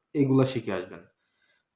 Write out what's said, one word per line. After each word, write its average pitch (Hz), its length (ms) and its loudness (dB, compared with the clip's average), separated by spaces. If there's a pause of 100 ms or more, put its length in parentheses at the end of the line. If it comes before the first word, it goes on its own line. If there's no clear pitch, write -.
(120)
এইগুলা 131 320 4
শিখে 120 280 -4
আসবেন। 90 260 -8 (760)